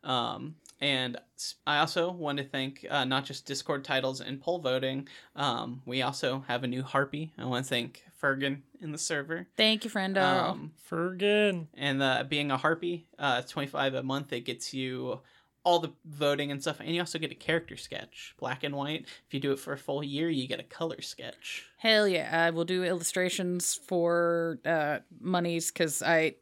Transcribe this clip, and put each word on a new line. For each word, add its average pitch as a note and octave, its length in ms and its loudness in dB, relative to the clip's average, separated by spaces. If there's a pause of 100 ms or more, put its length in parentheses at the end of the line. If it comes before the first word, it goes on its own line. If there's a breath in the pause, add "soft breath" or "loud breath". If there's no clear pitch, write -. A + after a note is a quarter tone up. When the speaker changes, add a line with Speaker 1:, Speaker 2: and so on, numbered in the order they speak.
Speaker 1:
Um, B2+ 520 -4 (260)
and B2+ 360 0 (200)
s-, - 180 -10 (120)
I D3 100 4
also E3 340 2
want D3+ 280 -2
to C#3 40 -4
thank, C3+ 460 -4
uh, C3+ 160 2
not C3 200 2
just C3+ 200 -10
Discord C#3 380 -4
titles C3 360 0
and C3+ 220 -8
poll F3 160 0
voting. C3+ 500 0 (280 loud breath)
Um, B2 500 -2
we B2+ 160 -2
also C3+ 460 0
have B2 160 0
a B2+ 40 -2
new B2+ 140 -2
Harpy. C#3 560 0
I - 80 -6
wanna B2+ 180 0
thank B2 380 -2 (180)
Fergan C#3 420 0 (200)
in D#3+ 100 -8
the D3+ 60 -8
server. E3 480 -4 (120)
Speaker 2:
Thank A3 260 4
you, A3 80 -4
friendo. F#3+ 320 2
Speaker 1:
Um, F3+ 480 2 (180)
Speaker 3:
Fergan. F#3 840 2
Speaker 1:
and, C#3 260 0
uh, C3 260 4
being C#3+ 220 0
a C3+ 80 2
Harpy, E3 480 0 (140)
uh, C3 240 2
it's - 80 -12
twenty-five C#3 420 0
a C3 80 -2
month. C3+ 320 -2
It A#2+ 80 -4
gets - 320 -8
you B2+ 460 -4 (440 soft breath)
all F3 160 6
the D#3+ 120 -4 (140)
voting C#3+ 460 0
and C#3 100 -4
stuff, D3 180 -4
and - 140 -8
you E3+ 80 2
also E3+ 160 -4
get D#3 140 -4
a - 40 -12
character E3 400 -2
sketch, - 640 -12
black C3 260 -4
and C#3+ 120 -4
white. C#3+ 300 -4 (220 loud breath)
If - 60 -12
you C#3 60 -2
do C#3 120 0
it C3+ 80 0
for - 140 -8
a C#3 60 -6
full D3 240 -4
year, D3+ 260 -2
you C3 180 0
get B2 120 -4
a A#2+ 40 -10
color - 380 -8
sketch. - 640 -12 (120)
Speaker 2:
Hell G#3+ 300 6
yeah. E3 420 4
Uh, E3+ 40 0
we'll E3 120 2
do F#3 180 0
illustrations F3+ 920 0
for, E3+ 880 2
uh, D3+ 360 2 (200)
monies, F3 520 0
'cause D#3 320 0
I D#3+ 380 4